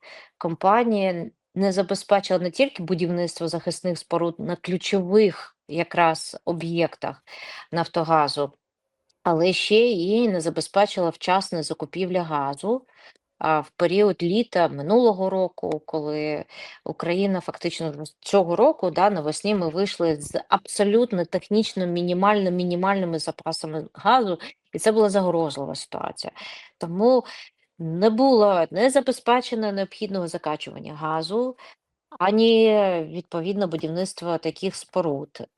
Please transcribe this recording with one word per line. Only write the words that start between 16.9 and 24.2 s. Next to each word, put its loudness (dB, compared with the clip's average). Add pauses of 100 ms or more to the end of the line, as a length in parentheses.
фактично -6
вже -10 (180)
цього 2
року, 4
да, 2
навесні -2
ми 0
вийшли 0
з -6
абсолютно 0
технічно -2
мінімально-, 0
мінімальними -2
запасами -8
газу, 2 (340)